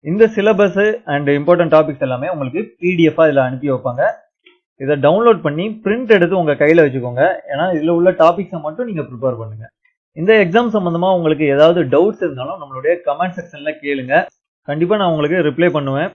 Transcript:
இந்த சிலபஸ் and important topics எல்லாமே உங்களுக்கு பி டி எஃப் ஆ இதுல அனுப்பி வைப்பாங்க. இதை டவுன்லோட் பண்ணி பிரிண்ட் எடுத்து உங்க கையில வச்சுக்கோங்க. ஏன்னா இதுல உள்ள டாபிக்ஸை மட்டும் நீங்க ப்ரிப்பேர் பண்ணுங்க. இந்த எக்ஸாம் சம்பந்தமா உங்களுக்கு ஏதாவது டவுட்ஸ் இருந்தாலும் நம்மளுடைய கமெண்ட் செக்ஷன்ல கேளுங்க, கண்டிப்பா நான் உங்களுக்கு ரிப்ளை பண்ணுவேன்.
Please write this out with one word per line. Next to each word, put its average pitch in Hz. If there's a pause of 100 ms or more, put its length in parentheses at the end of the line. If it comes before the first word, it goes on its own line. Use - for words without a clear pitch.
இந்த 190
சிலபஸ் 208
and 143
important 160
topics 151
எல்லாமே 131
உங்களுக்கு 156
பி 180
டி 170
எஃப் 156
ஆ 160
இதுல 147
அனுப்பி 131
வைப்பாங்க. 127 (800)
இதை 139
டவுன்லோட் 180
பண்ணி 165
பிரிண்ட் 226
எடுத்து 190
உங்க 156
கையில 156
வச்சுக்கோங்க. 127 (260)
ஏன்னா 147
இதுல 156
உள்ள 170
டாபிக்ஸை 170
மட்டும் 156
நீங்க 175
ப்ரிப்பேர் 123
பண்ணுங்க. 110 (400)
இந்த 175
எக்ஸாம் 214
சம்பந்தமா 180
உங்களுக்கு 156
ஏதாவது 156
டவுட்ஸ் 160
இருந்தாலும் 151
நம்மளுடைய 139 (100)
கமெண்ட் 175
செக்ஷன்ல 151 (100)
கேளுங்க, 139 (360)
கண்டிப்பா 170
நான் 190
உங்களுக்கு 156
ரிப்ளை 156
பண்ணுவேன். 143